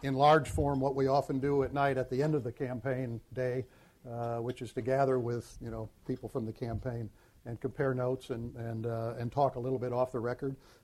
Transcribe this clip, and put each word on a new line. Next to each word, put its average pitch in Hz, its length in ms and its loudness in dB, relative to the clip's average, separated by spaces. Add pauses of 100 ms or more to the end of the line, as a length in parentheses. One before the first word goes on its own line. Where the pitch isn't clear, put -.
in 139 120 0
large 147 340 8
form 143 320 2
what 135 140 2
we 135 120 4
often 135 320 2
do 139 240 4
at 127 100 -2
night 139 240 2
at 127 140 -2
the 131 120 2
end 156 120 2
of 127 100 0
the 117 80 -4
campaign 123 680 -4 (120)
day, 127 320 -2 (460)
uh, 117 260 -4
which 120 240 -6
is 117 120 -8
to 120 100 -4
gather 131 360 4
with, 120 440 -2
you 117 80 -8
know, 113 180 -6 (180)
people 123 220 -4
from 120 160 -4
the 110 80 -4
campaign 117 560 -6 (380)
and 117 140 -10
compare 135 340 0
notes 127 360 -2
and, 117 260 -6
and, 113 300 -6
uh, 117 320 -4
and 120 120 -4
talk 131 260 2
a 123 40 -4
little 131 180 -2
bit 120 140 -4
off 127 200 0
the 131 60 -4
record. 123 380 -2 (280)